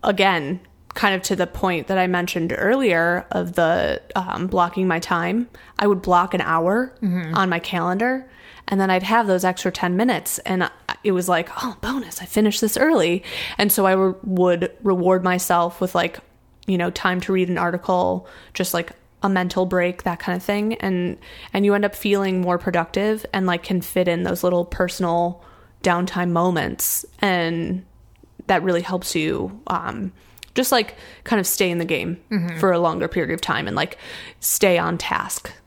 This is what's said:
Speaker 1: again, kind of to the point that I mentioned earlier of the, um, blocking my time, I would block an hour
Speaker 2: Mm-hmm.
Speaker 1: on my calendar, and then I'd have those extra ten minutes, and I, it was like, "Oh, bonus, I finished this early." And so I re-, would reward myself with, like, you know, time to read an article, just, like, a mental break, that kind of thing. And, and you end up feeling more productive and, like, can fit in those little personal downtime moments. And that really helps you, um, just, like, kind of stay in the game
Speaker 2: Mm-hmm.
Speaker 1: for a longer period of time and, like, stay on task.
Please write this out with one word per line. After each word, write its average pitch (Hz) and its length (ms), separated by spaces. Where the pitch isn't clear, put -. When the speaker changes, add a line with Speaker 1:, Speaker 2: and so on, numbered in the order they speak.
Speaker 1:
again, 185 560
kind 196 220
of 185 80
to 196 120
the 180 120
point 175 400
that 190 100
I 185 100
mentioned 175 480
earlier 185 760
of 175 220
the, 165 480
um, 185 300
blocking 185 380
my 165 140
time, 180 480
I 208 80
would 190 140
block 180 320
an 180 80
hour 190 600
Speaker 2:
Mm-hmm. 175 340
Speaker 1:
on 190 140
my 170 100
calendar, 196 680
and 196 140
then 190 80
I'd 185 140
have 220 240
those 185 180
extra 185 260
ten 180 240
minutes, 214 440
and 185 260
I, - 40
it 208 80
was 180 180
like, 175 200
"Oh, 240 180
bonus, 254 380
I 185 60
finished 214 360
this 214 160
early." 196 440
And 208 120
so 202 140
I 190 60
re-, 190 320
would 180 480
reward 185 420
myself 180 560
with, 185 140
like, 175 240
you 185 140
know, 175 100
time 180 320
to 190 120
read 185 140
an 175 120
article, 180 680
just, 185 180
like, 170 180
a 196 80
mental 185 380
break, 180 340
that 170 160
kind 180 180
of 180 60
thing. 208 340
And, 180 440
and 202 100
you 202 120
end 202 100
up 202 80
feeling 196 480
more 175 160
productive 190 640
and, 190 120
like, 175 160
can 185 200
fit 180 260
in 170 160
those 175 200
little 175 220
personal 175 800
downtime 180 480
moments. - 720
And 170 680
that 180 160
really 180 180
helps 180 320
you, 185 540
um, - 440
just, 254 160
like, 233 240
kind 220 160
of 185 60
stay 180 240
in 170 80
the 170 80
game 165 340
Speaker 2:
Mm-hmm. 175 260
Speaker 1:
for 185 140
a 170 80
longer 165 280
period 170 240
of 165 100
time - 260
and, - 80
like, - 240
stay 180 400
on 170 180
task. - 540